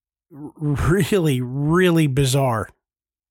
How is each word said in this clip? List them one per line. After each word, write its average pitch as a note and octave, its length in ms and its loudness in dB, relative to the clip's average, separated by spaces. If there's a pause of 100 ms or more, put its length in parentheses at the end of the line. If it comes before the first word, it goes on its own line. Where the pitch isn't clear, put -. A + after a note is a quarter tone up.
(360)
r-, C#3+ 220 -16
really, D#3 840 0
really D#3 640 2
bizarre. C3 640 0 (600)